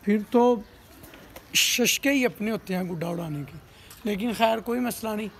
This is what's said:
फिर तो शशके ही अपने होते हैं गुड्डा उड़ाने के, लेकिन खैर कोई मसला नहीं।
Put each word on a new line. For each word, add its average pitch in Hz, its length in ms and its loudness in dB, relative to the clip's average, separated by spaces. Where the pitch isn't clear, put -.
फिर 208 180 2
तो 240 320 4
शशके - 560 2
ही 269 140 2
अपने 208 260 -2
होते 190 220 -4
हैं 185 140 -2
गुड्डा 170 220 -6
उड़ाने 160 340 -6
के, 135 140 -14
लेकिन 208 280 -2
खैर 226 280 4
कोई 240 200 -2
मसला 220 340 -4
नहीं। 208 140 -4